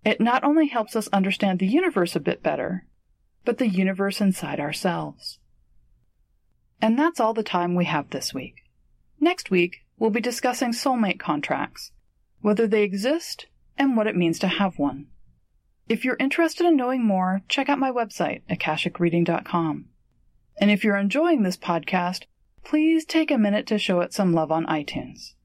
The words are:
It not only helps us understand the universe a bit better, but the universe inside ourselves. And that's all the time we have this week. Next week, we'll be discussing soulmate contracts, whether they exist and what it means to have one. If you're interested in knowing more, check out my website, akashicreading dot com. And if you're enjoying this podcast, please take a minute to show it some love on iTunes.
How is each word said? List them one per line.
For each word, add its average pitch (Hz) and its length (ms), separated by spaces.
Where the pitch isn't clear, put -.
It 214 160
not 240 220
only 302 240
helps 226 280
us 214 140
understand 190 500
the 190 80
universe 226 480
a 160 40
bit - 240
better, 151 440
but 233 120
the 247 120
universe 190 500
inside 180 400
ourselves. 151 800
And 226 180
that's 330 200
all 226 140
the 220 100
time 175 320
we 175 100
have 147 240
this - 240
week. 131 220
Next 339 300
week, 180 360
we'll 226 120
be 214 100
discussing 247 520
soulmate 233 480
contracts, 147 720
whether 208 260
they 208 160
exist 208 640
and 180 180
what 214 120
it 214 100
means 330 220
to 196 80
have 185 300
one. 139 300
If 226 160
you're 254 160
interested 320 460
in 339 100
knowing 254 300
more, 190 420
check 269 220
out 285 100
my 269 120
website, 202 580
akashicreading 170 760
dot 165 200
com. 160 400
And 202 100
if 208 140
you're 208 140
enjoying 262 460
this 180 140
podcast, 175 680
please 320 400
take 320 260
a 190 60
minute 208 300
to 214 100
show 185 240
it 175 120
some 185 200
love 160 180
on 160 140
iTunes. - 680